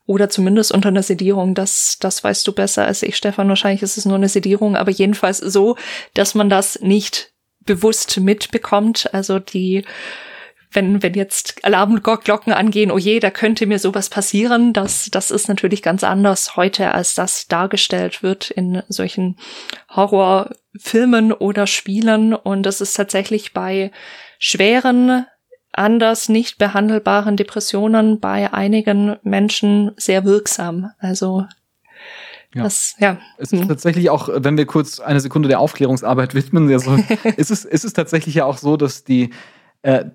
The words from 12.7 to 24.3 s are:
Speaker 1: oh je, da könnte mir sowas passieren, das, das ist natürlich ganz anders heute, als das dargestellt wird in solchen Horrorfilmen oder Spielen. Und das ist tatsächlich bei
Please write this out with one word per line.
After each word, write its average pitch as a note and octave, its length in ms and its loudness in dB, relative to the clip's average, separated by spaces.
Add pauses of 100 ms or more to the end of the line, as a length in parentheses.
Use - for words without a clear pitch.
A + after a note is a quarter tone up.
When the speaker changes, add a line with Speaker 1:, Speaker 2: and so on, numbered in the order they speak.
Speaker 1:
oh F3 80 2
je, G#3 220 2
da G3+ 120 0
könnte G#3+ 340 0
mir G3+ 140 2
sowas G3 300 -2
passieren, A#3 600 2
das, G3+ 400 -2
das - 180 -2
ist - 200 -2
natürlich G3 320 -2
ganz F3 240 0
anders G3 500 0
heute, F#3+ 380 0
als F3+ 220 -2
das - 320 -4
dargestellt F3+ 760 -2
wird F#3+ 260 -4
in F#3 380 -4
solchen F#3 500 -4 (580)
Horrorfilmen G#3 1400 2
oder G3+ 340 -2
Spielen. A3 680 0
Und G3 300 -2
das G3 180 -2
ist G3 120 -6
tatsächlich G3+ 600 -4
bei F#3+ 380 -4 (480)